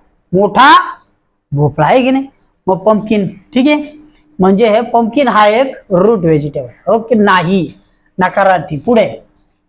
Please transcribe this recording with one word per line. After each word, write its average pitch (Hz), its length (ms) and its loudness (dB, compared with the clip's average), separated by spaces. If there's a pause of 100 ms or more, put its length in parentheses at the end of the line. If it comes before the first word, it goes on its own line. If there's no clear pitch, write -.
(320)
मोठा 254 640 2 (560)
भोपळा 147 340 -2
आहे 240 160 2
की 262 80 0
नाही? 269 160 -2 (400)
मग 185 100 0
पंपकिन, 208 520 -2
ठीक - 400 -4
आहे, 302 140 0 (560)
म्हणजे 196 300 2
हे 214 120 2
पंपकिन 240 480 -2
हा 214 180 2
एक 247 300 0 (140)
रूट 202 280 2
व्हेजिटेबल. 151 720 -4
ओके, 226 220 -2
नाही, 185 560 0 (520)
नकारार्थी. 180 560 -2
पुढे, 220 460 -2 (440)